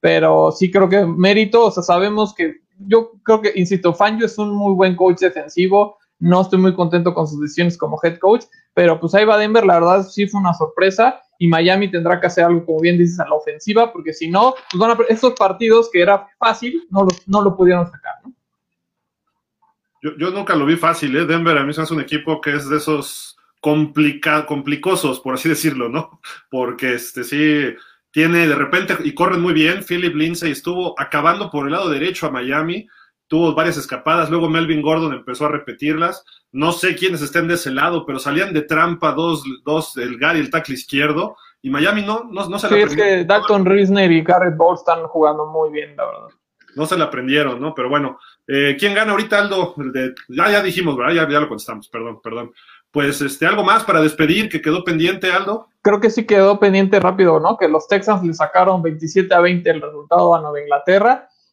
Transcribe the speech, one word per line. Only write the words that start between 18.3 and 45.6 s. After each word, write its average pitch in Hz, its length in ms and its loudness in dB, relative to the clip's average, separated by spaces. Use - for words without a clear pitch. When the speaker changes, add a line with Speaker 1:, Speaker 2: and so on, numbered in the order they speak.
Speaker 2:
Yo, 147 160 -8
yo 175 140 -4
nunca 196 240 -4
lo 143 100 0
vi 160 120 0
fácil, 160 380 -2
¿eh? 165 100 0
Denver 165 320 0
a 139 60 0
mí 147 100 -4
se 156 80 -6
me - 20 -4
hace 160 100 -8
un 151 80 -4
equipo 151 380 -6
que 147 160 -4
es 139 140 -8
de 151 80 0
esos - 600 -8
complica-, 151 840 0
complicosos, 147 760 -4
por 131 140 -6
así 131 160 -4
decirlo, 139 400 -2
¿no? 156 320 -10
Porque, 127 440 -4
este, - 300 -10
sí, 147 520 0
tiene 165 360 2
de 143 80 2
repente, 180 480 -2
y 143 100 -4
corren 180 280 -2
muy 175 120 0
bien, 165 300 0
Philip 175 320 -4
Lindsay 165 360 -4
estuvo 175 480 -6
acabando 156 520 -2
por 143 140 -4
el 143 80 -4
lado 180 160 -2
derecho 156 380 -4
a 135 40 -8
Miami, 151 560 -6
tuvo 160 260 2
varias 160 240 -2
escapadas, 160 520 -2
luego 165 200 0
Melvin 160 320 0
Gordon 156 320 0
empezó 123 320 -8
a 147 40 0
repetirlas, 151 720 -4
no 151 200 -2
sé 180 240 -2
quiénes 175 260 -4
estén 165 260 -2
de 170 80 -2
ese 156 140 -6
lado, 156 360 -2
pero 135 140 -8
salían 170 340 -4
de 151 100 -2
trampa 160 480 0
dos, 151 320 -4
dos, 151 320 -4
el 123 200 -8
Gary, 156 220 0
el 131 100 -4
tackle 156 260 -4
izquierdo, 151 600 -4
y 135 80 -8
Miami 190 340 0
no, 220 200 -4
no, 196 240 -10
no 196 100 -8
se 208 120 -4
la 196 80 -2
Speaker 1:
Sí, - 40 4
es 214 120 2
Speaker 2:
aprendió. 208 120 0
Speaker 1:
que 185 200 0
Dalton 202 400 2
Risner 196 480 4
y 160 100 4
Garrett 175 320 2
Bowles 165 240 2
están 165 280 -2
jugando 151 400 0
muy 156 240 -2